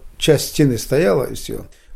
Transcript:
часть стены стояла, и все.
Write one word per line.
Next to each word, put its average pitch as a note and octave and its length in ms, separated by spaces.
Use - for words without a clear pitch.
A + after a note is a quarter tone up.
часть - 300
стены C#3 280
стояла, D3+ 480
и A2+ 100
все. G#2+ 280